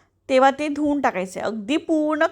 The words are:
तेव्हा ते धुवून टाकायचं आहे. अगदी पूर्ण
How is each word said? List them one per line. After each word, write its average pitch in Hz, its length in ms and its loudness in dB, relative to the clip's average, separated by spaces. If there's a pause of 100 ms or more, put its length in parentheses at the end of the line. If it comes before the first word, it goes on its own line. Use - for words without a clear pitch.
(300)
तेव्हा 269 220 6
ते 302 160 -4
धुवून 294 340 -2
टाकायचं 185 380 -4
आहे. - 80 -4
अगदी 220 300 -4
पूर्ण 302 540 0